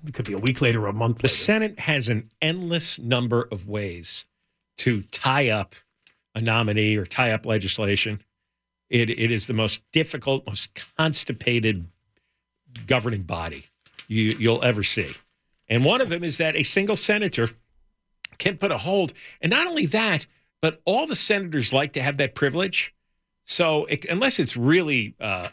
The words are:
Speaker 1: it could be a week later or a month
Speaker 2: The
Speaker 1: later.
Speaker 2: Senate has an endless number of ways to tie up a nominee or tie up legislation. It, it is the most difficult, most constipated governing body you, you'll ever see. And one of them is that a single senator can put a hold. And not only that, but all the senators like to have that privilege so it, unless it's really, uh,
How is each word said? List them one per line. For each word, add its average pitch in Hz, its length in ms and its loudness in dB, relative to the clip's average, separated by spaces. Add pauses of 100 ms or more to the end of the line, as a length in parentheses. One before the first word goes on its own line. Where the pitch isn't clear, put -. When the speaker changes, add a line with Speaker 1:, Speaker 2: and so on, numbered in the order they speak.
Speaker 1:
it 135 60 -10
could 113 120 -6
be 104 80 -6
a 95 60 -4
week 123 220 0
later 117 240 2
or - 20 -2
a 101 60 -2
month 113 240 0
Speaker 2:
The - 100 0
Speaker 1:
later. - 80 2
Speaker 2:
Senate 214 440 0
has 135 300 -2
an 110 220 -2 (100)
endless 170 560 -2
number 123 540 0
of 98 160 -10
ways 98 580 -6 (520)
to 110 260 0
tie 135 460 0
up 107 260 -2 (580)
a 113 80 -4
nominee 107 540 2
or 101 100 -2
tie 120 260 0
up 110 140 -2
legislation. 104 760 0 (680)
It, 117 220 2
it 113 180 0
is 113 160 -2
the 127 80 -4
most 110 380 -2
difficult, 139 560 -2
most - 400 -6 (100)
constipated 117 880 0 (1040)
governing 117 340 2
body 82 440 -6 (420)
you, 110 320 2
you'll 117 240 4
ever 113 180 2
see. 92 320 -2 (560)
And 120 160 4
one 226 160 4
of 226 80 0
them 170 140 -4
is 160 140 -4
that 160 180 0
a 156 80 0
single 202 320 2
senator 196 560 0 (880)
can 190 180 0
put 196 140 0
a 123 80 -2
hold. 180 340 0 (280)
And 170 100 2
not 311 160 2
only 311 200 0
that, 208 380 0 (360)
but 160 240 0
all 233 200 2
the 302 100 -4
senators 165 560 0
like 139 220 0
to 135 80 -4
have 139 160 -2
that 135 160 0
privilege 165 600 0 (520)
so 156 400 2
it, - 200 -4
unless 233 340 0
it's - 160 0
really, 135 640 2
uh, 92 340 -4